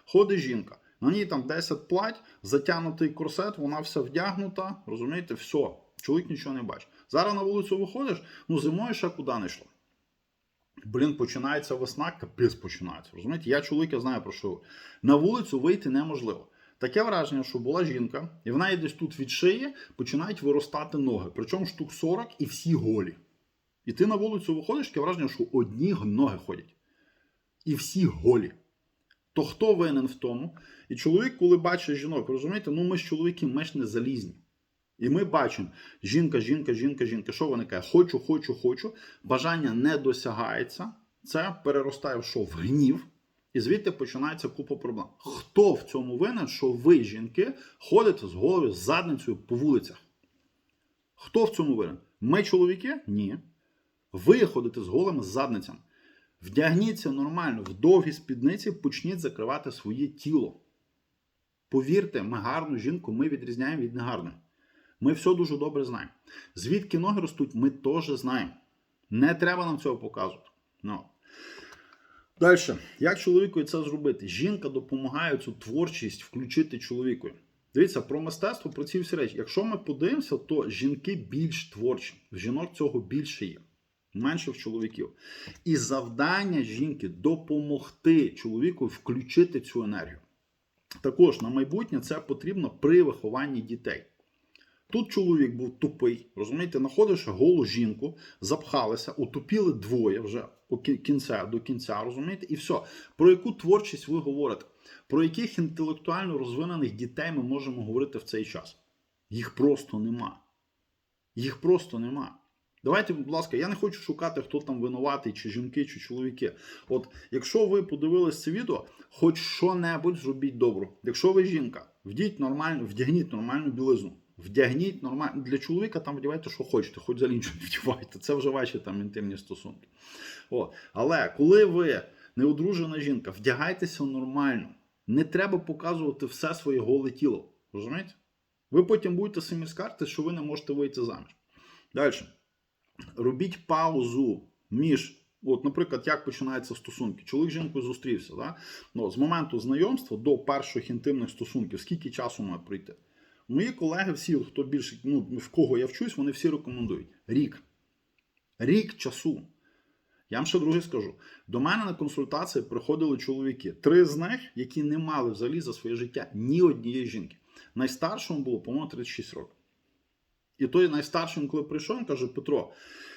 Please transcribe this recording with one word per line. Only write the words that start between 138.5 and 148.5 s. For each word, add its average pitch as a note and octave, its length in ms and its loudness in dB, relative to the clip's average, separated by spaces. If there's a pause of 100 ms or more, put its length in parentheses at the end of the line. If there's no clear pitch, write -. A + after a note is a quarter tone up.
Ви E3+ 140 8
потім G#3 320 2
будете G3+ 240 -2
самі D#3+ 260 -6
скаржитися, E3 460 -8
що D#3 100 -6
ви E3 100 -2
не E3 100 -6
можете D3+ 300 -6
вийти C#3 320 -2
заміж. - 320 -10 (580)
Дальше. - 400 0 (800)
Робіть C3 500 -2
паузу C3+ 760 2 (280)
між, C#3 480 2 (260)
от, B2+ 200 2
наприклад, C#3 420 -2
як D3+ 180 0
починаються C3 500 -6
стосунки. A2+ 500 -8
Чоловік D#3 260 0
з C#3+ 40 -8
жінкою D3+ 300 -4
зустрівся, B2 520 -6
да? C#3 200 -8 (380)